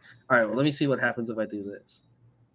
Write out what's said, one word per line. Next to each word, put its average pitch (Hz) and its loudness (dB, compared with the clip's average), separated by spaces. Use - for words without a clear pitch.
"All 127 4
right, 113 4
well, 107 -4
let 139 2
me 151 2
see 147 0
what 131 0
happens 120 -2
if 110 -8
I 107 0
do 104 -8
this." - -14